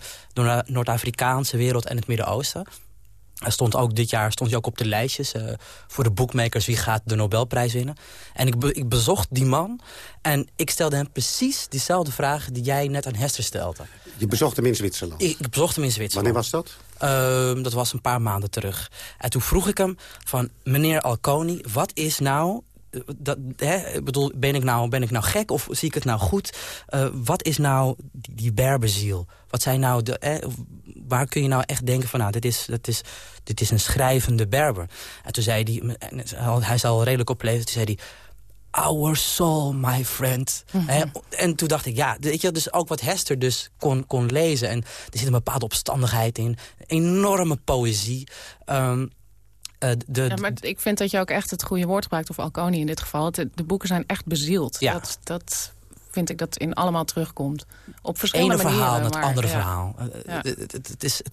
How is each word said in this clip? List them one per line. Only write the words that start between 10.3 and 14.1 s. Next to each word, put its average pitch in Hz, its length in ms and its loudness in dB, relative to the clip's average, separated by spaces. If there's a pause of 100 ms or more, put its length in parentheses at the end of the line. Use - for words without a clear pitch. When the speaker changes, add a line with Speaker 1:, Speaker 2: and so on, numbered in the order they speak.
Speaker 1:
ik 165 140 0
stelde 151 260 2
hem 143 160 0
precies - 580 -2
diezelfde 151 420 0
vragen 139 420 -2
die 123 100 -2
jij 139 240 2
net 139 180 -2
aan 123 100 -4
Hester 131 280 -2
stelde. 85 400 -6 (340)